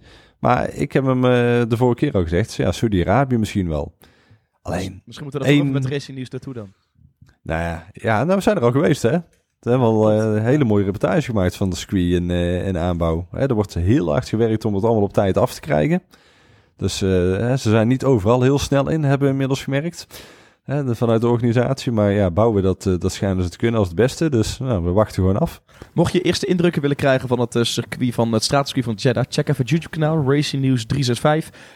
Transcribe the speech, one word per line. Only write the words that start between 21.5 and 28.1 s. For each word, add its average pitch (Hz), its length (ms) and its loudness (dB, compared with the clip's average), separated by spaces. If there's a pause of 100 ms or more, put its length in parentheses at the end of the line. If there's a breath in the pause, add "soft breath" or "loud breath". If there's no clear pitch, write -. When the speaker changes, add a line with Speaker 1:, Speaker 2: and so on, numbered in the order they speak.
Speaker 1:
Maar 104 200 4
ja, 98 200 2
bouwen, 101 320 2
dat, 92 220 0
eh, 95 120 2
dat 92 140 -2
schijnen 95 320 -2
ze 87 60 -2
te - 80 -12
kunnen 117 220 0
als 98 80 2
het 82 100 -8
beste. 131 320 0
Dus, 113 280 0
nou, 120 260 -2
we 87 80 0
wachten 104 240 0
gewoon 95 240 2
af. - 220 -4 (320 loud breath)
Speaker 2:
Mocht 160 200 0
je 175 80 0
eerste - 240 -2
indrukken 175 360 0
willen 143 160 0
krijgen 131 300 0
van 123 120 0
het, 117 160 -4
eh, 120 80 2
circuit, 120 500 -4